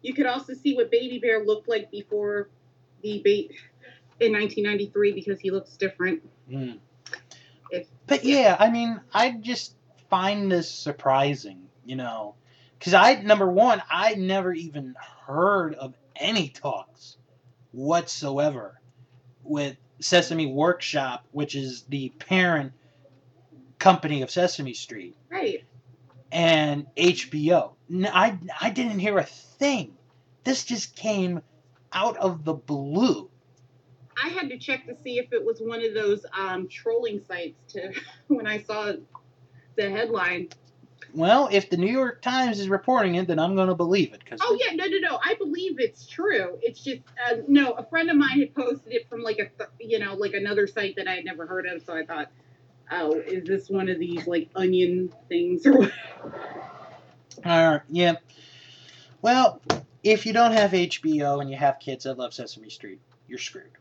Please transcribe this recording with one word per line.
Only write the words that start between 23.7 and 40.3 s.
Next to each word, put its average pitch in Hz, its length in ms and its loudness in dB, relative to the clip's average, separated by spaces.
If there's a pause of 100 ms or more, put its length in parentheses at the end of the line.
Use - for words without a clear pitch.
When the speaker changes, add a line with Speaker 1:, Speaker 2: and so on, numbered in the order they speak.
Speaker 2:
company 165 420 2
of 127 80 -8
Sesame 135 440 -2
Street. 98 420 -14 (140)
Speaker 1:
Right. 330 340 -6 (680)
Speaker 2:
And 151 540 2 (100)
H 175 360 2
B 151 220 0
O. - 200 2 (160)
N-, 185 220 -2
I, 190 260 4 (220)
I 220 100 0
didn't 214 300 -4
hear 202 180 0
a 156 60 2
thing. - 680 -4 (500)
This 262 220 -2
just - 300 -8
came 185 460 -2 (520)
out 202 240 -2
of 175 280 -2
the 160 80 -2
blue. 147 760 -2 (960)
Speaker 1:
I 330 60 -2
had 349 200 -6
to 247 80 -10
check 262 300 -6
to 247 160 -14
see 247 140 -6
if 247 160 -6
it 220 100 0
was 226 160 -2
one 226 240 -6
of 220 100 -2
those, 208 320 0 (120)
um, 190 300 -4
trolling 226 600 -4
sites 170 460 -10
to, 190 180 -10 (200)
<laughs> - 160 -20
when 240 180 0
I 214 160 -2
saw 208 320 -6 (840)
the 202 140 0
headline. 190 600 -2 (640)